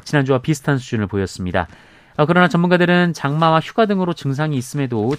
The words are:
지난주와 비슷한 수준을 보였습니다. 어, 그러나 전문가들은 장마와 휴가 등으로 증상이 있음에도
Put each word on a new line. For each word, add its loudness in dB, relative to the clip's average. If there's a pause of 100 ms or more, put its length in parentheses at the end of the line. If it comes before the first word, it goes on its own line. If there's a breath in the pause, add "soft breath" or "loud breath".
지난주와 0
비슷한 -2
수준을 -4
보였습니다. -4 (520 soft breath)
어, 4
그러나 4
전문가들은 2
장마와 0
휴가 0
등으로 -2
증상이 -4
있음에도 -2